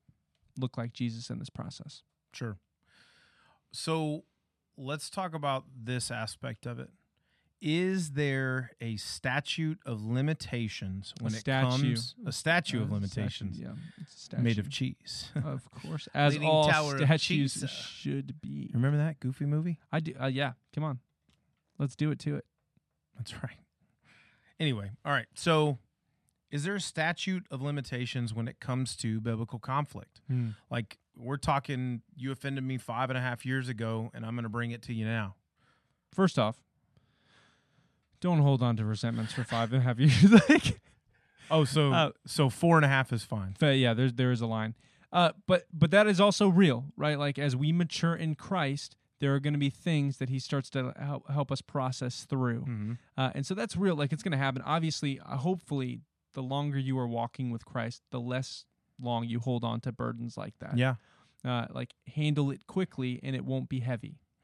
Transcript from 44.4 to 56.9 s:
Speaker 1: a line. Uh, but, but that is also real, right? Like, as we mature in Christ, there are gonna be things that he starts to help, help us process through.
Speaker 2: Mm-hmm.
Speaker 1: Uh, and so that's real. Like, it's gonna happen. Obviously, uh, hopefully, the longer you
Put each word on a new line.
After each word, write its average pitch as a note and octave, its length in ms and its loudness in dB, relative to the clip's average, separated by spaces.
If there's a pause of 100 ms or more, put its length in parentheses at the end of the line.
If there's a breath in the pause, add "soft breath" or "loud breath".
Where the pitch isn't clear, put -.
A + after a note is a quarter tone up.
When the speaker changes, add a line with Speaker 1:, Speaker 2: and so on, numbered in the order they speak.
Speaker 1:
a A#2 60 -2
line. A2 260 -2 (400 soft breath)
Uh, F3 180 6 (140)
but, F3+ 260 2
but D#3 200 4
that G#3 160 8
is G3 120 4
also G3+ 300 6
real, D#3+ 360 6 (120)
right? D3+ 200 0
Like, C#3+ 220 -2
as C#3 160 2
we D3 160 2
mature E3+ 440 0
in D#3+ 200 -2
Christ, D3 600 -2 (240)
there C#3 160 2
are C#3 40 2
gonna D3 180 0
be C#3 120 2
things C#3+ 480 0
that B2+ 120 -4
he C3 100 -2
starts C3+ 320 -4
to B2+ 280 -4
help, C#3+ 300 -6
help C#3+ 220 0
us - 100 -4
process B2+ 640 -4
through. B2 360 0
Speaker 2:
Mm-hmm. A2+ 300 -4 (260 loud breath)
Speaker 1:
Uh, C3 160 0
and C#3 120 -4
so - 80 -4
that's A3 240 -6
real. F#3 180 2
Like, C#3+ 180 0
it's D3+ 100 -6
gonna E3 140 0
happen. C3+ 260 0
Obviously, D3+ 560 -2
uh, - 180 -8
hopefully, C3 640 -4 (320)
the C3+ 100 -8
longer C#3 340 -2
you C3 220 0